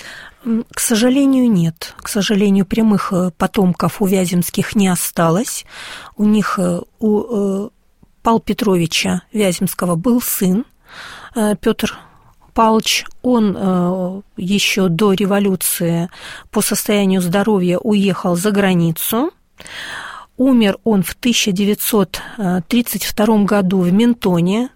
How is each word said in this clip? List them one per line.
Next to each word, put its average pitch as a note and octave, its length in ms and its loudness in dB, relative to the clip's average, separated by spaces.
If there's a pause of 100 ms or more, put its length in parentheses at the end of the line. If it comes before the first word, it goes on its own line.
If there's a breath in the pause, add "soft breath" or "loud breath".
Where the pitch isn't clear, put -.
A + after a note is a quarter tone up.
(460 loud breath)
М, A3+ 260 -2
к - 80 -10
сожалению, B3+ 720 2
нет. E3 460 0
К - 100 -16
сожалению, G3 580 2
прямых, G#3+ 460 0
э, F3+ 260 0
потомков F3+ 640 0
у G#3 40 0
Вяземских F#3 720 0
не G3+ 120 4
осталось. F3 800 -2 (520 loud breath)
У G#3 80 0
них, G#3+ 340 2
э, F3+ 220 -2 (180)
у, G#3 680 -2
э, A#3+ 40 -12 (520)
Павла A3+ 200 2
Петровича F#3 800 0 (120)
Вяземского F#3 600 -2
был A#3+ 260 2
сын, F#3+ 440 0 (680 loud breath)
э, G#3 240 0
Пётр - 380 -2 (560 loud breath)
Павлович. A3 520 2 (160)
Он, A3+ 360 2
э, F#3 640 -2 (160)
ещё F#3+ 500 0
до F#3+ 260 2
революции F#3 960 0 (420 loud breath)
по G#3 100 0
состоянию G3 600 0
здоровья F3+ 580 0
уехал G3 560 0
за F#3+ 160 0
границу. G3 800 0 (1080 loud breath)
Умер B3 460 4
он G#3 180 2
в - 140 -6
тысяча - 360 0
девятьсот, G3+ 720 0 (160 loud breath)
э, F3+ 300 -2
тридцать A#3+ 360 -2
втором G#3+ 420 2
году F#3+ 340 2
в F3+ 120 2
Ментоне G#3 840 2